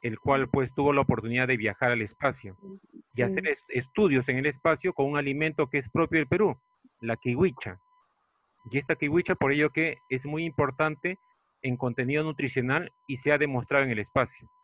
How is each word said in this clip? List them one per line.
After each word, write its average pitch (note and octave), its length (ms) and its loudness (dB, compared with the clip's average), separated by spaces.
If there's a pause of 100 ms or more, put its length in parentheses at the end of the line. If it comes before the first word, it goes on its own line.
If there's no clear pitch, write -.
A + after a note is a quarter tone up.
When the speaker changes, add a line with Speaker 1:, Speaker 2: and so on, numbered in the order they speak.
Speaker 1:
el A2+ 180 -6
cual, C3+ 300 2
pues, C3 240 0
tuvo C#3+ 200 2
la C#3 80 4
oportunidad B2 460 0
de B2+ 100 2
viajar A2 340 0
al A#2+ 100 0
espacio G#2+ 560 -6 (560)
y B2 100 -2
hacer F#3+ 220 -2
Speaker 2:
Sí. D#3+ 60 -2
Speaker 1:
est-, - 180 -6
estudios C3 600 2
en B2+ 80 0
el C3+ 80 -2
espacio D#3+ 480 0
con C#3 140 0
un D3 100 -2
alimento C#3+ 500 -2
que C#3+ 120 -2
es C3 100 -10
propio D#3+ 300 2
del C#3+ 80 -2
Perú, F3+ 300 2 (440)
la A#2 160 -4
kiwicha. B2+ 640 -2 (920)
Y B2+ 60 -2
esta D3 180 0
kiwicha, E3 400 0
por C#3 160 2
ello D3 200 2
que D#3+ 260 -2 (120)
es C3 160 -4
muy D3+ 200 -4
importante D#3 720 -2 (440)
en B2+ 160 -2
contenido C3 460 -2
nutricional C#3+ 680 -2 (160)
y C3+ 100 -6
se D3 140 2
ha D3 60 6
demostrado C#3 480 0
en B2+ 60 -2
el G#2+ 80 -2
espacio - 500 -2 (140)